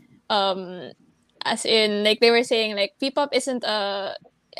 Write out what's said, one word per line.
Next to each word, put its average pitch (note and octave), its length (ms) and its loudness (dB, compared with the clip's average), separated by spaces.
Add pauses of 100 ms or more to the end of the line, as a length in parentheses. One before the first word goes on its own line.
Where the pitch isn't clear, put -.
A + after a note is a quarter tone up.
(300)
Um, F#3 640 -2 (540)
as - 200 -2
in, G#3+ 380 2
like, G#3+ 160 2
they A#3 120 6
were A#3 120 4
saying, A3+ 320 -2
like, G3+ 240 -2
P-pop C4+ 360 -2
isn't B3+ 280 -2
a, G3+ 520 -4 (440)